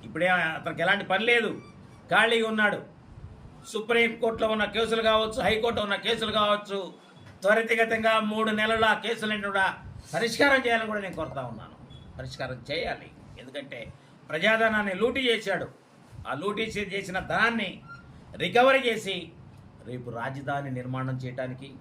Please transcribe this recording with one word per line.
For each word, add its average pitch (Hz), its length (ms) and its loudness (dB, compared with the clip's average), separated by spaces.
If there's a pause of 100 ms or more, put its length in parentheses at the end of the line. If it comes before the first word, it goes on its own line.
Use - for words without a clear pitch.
ఇప్పుడే 165 260 -2
అతనికి 160 520 0
ఎలాంటి 196 280 2
పని 196 180 2
లేదు, 233 200 4 (600)
ఖాళీగా 226 400 4
ఉన్నాడు. 208 280 2 (920)
సుప్రీంకోర్టులో 226 840 0
ఉన్న 214 100 2 (100)
కేసులు 226 320 2
కావచ్చు, 220 380 4
హైకోర్టులో 220 420 2
ఉన్న 202 180 0
కేసులు 220 320 0
కావచ్చు, 208 400 2 (640)
త్వరితగతంగా 226 720 4 (180)
మూడు 220 280 0
నెలల 220 340 4
ఆ - 120 0
కేసులన్నీ 214 440 -2
కూడా 196 160 2 (480)
పరిష్కారం 240 520 4
చేయాలని 226 260 2
కూడా 208 140 -2
నేను 170 140 -8
కోరుతా 139 220 -6 (100)
ఉన్నాను. 98 240 -14 (420)
పరిష్కారం 127 420 -8 (100)
చేయాలి, 151 400 -6 (320)
ఎందుకంటే 131 380 -12 (500)
ప్రజాధనాన్ని 208 720 2
లూటీ 254 300 2
చేశాడు. 190 360 -2 (600)
ఆ 123 40 -4 (100)
లూటీ 208 220 -2 (100)
చే-, 202 200 -4
చేసిన 185 240 -4 (120)
ధనాన్ని 214 380 2 (720)
రికవరీ 254 460 6
చేసి 196 280 -4 (720)
రేపు 120 200 -10 (100)
రాజధాని 139 600 -4
నిర్మాణం 131 440 -4
చేయటానికి 127 460 -8 (120)